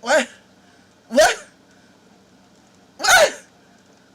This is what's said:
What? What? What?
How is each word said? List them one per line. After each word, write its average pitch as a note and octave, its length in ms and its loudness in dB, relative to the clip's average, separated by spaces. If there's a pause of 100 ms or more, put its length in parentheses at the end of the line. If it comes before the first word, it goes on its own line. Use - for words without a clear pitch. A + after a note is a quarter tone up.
What? B3 280 -2 (800)
What? D#4 380 0 (1500)
What? C#5+ 460 0 (720)